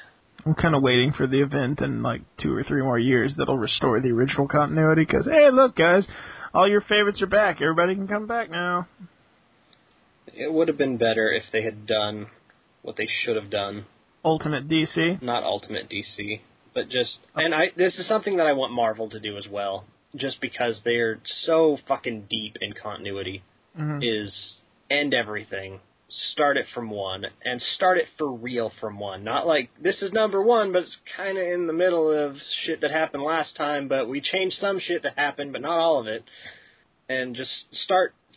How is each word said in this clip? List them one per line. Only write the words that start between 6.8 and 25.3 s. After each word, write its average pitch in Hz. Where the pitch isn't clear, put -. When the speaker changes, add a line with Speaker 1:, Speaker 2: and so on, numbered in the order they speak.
Speaker 1:
favorites 208
are 196
back. 196
Everybody 165
can 196
come 208
back 233
now. 175
Speaker 2:
It 147
would 165
have 147
been 135
better 110
if 107
they 110
had 107
done 107
what -
they 110
should -
have 101
done. 101
Speaker 1:
Ultimate 151
D 160
C? 170
Speaker 2:
Not 120
Ultimate -
D 104
C, 104
but 123
just, 123
Speaker 1:
Oh. 156
Speaker 2:
and 160
I, 165
this 180
is 180
something 208
that 160
I 147
want 131
Marvel 110
to 107
do 104
as 101
well, 101
just 135
because 120
they're 117
so 160
fucking 113
deep 107
in 104
continuity, 98
Speaker 1:
Mm-hmm. 151
Speaker 2:
is 107
end 143
everything, 101